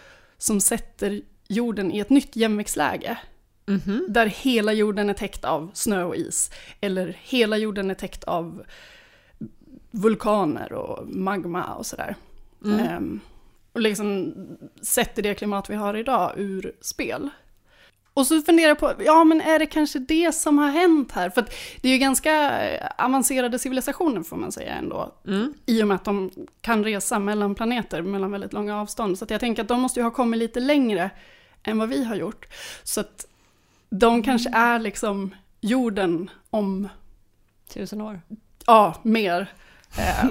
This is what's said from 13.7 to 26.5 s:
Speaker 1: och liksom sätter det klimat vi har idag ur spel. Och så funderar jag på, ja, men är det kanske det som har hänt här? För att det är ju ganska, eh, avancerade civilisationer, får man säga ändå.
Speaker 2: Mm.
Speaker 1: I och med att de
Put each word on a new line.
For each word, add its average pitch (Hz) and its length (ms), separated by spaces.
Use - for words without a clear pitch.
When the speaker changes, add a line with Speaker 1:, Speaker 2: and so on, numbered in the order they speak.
Speaker 1:
och 233 80
liksom 208 540
sätter - 400
det 208 120
klimat 202 360
vi 208 40
har 208 220
idag 226 400
ur 190 440
spel. - 500
Och 269 120
så 320 160
funderar 330 260
jag 294 100
på, 294 140
ja, 320 200
men 320 160
är 311 180
det 311 80
kanske 302 320
det 320 360
som 294 240
har 294 120
hänt 320 420
här? 180 180
För 247 100
att - 140
det 254 80
är 262 40
ju 262 60
ganska, 277 720
eh, - 200
avancerade 254 600
civilisationer, 262 640
får - 140
man - 160
säga - 220
ändå. - 400
Speaker 2:
Mm. 220 280
Speaker 1:
I 226 160
och 208 60
med 196 60
att 185 100
de 202 260